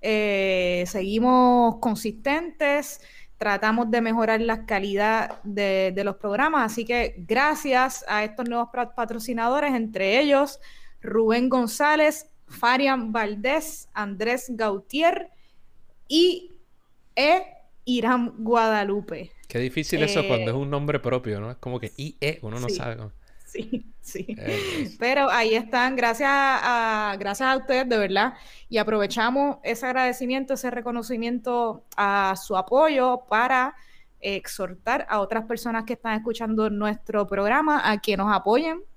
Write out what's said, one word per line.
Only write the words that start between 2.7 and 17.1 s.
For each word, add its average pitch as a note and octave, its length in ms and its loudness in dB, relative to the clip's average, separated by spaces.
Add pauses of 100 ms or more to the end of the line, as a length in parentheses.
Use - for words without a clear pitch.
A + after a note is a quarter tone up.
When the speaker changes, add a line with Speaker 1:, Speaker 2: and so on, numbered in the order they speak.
Speaker 1:
tratamos A3 540 0
de A#3 100 4
mejorar A3+ 400 2
la A3+ 240 -2
calidad G#3 800 0
de, G3 520 0
de G3+ 100 -2
los G3 120 -2
programas. A#3+ 560 0
Así A3+ 120 -4
que A#3+ 340 -2
gracias C4 920 2
a G#3 160 0
estos A3 240 -6
nuevos A#3 240 -2
pra-, A#3+ 220 -4
patrocinadores, A#3+ 800 -2
entre A3 460 2
ellos C#4+ 400 2 (400)
Rubén A3+ 480 2
González, D4 800 2 (200)
Farian B3+ 640 2
Valdés, A3+ 840 -2
Andrés G#3 560 -4
Gautier B3+ 800 0 (760)
y F4+ 440 4 (640)